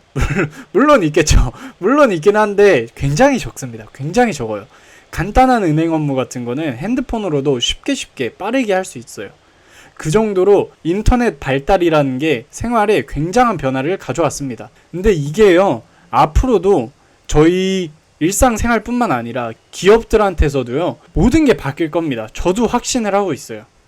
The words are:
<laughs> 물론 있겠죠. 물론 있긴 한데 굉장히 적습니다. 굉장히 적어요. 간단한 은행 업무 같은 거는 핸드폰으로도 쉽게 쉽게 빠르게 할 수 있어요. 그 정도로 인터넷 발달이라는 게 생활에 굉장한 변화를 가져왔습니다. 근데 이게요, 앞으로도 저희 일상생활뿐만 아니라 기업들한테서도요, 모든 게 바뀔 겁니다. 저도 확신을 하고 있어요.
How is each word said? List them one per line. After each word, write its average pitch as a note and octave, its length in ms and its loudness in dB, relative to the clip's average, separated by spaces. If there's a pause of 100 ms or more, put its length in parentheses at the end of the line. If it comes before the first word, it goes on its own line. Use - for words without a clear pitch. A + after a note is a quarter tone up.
(140)
<laughs> D3 580 -4
물론 C4 300 4
있겠죠. D3+ 500 2 (260)
물론 B3+ 340 2
있긴 F3+ 240 0
한데 G3+ 580 4
굉장히 G#3+ 440 2
적습니다. A2+ 540 -12
굉장히 G3 400 0
적어요. G#2+ 340 -6 (440)
간단한 A3+ 540 2
은행 D#3+ 280 0
업무 D3+ 220 -2
같은 B2 320 -4
거는 C3 320 -6
핸드폰으로도 F3 800 -4
쉽게 - 340 -4
쉽게 - 400 -8
빠르게 A3 380 -2
할 F#3 140 0
수 - 100 -16
있어요. A2 320 -16 (680)
그 - 160 -8
정도로 G3 640 2 (100)
인터넷 G#3 560 0
발달이라는 D3 800 0
게 C3+ 320 -2
생활에 G#3+ 560 0
굉장한 F#3 520 0
변화를 C#3 400 -4
가져왔습니다. C3 720 -6 (200)
근데 F#3+ 220 0
이게요, E3+ 720 2 (260)
앞으로도 E3 840 2 (360)
저희 F3+ 640 2 (300)
일상생활뿐만 A3+ 920 0
아니라 A#2 400 -6 (200)
기업들한테서도요, D#3+ 1200 0 (160)
모든 C4 320 2
게 A#3+ 100 4
바뀔 D3+ 360 -6
겁니다. C3+ 420 -4
저도 G3 340 -2
확신을 A3+ 480 -2
하고 G3 200 0
있어요. G#2+ 320 -14 (220)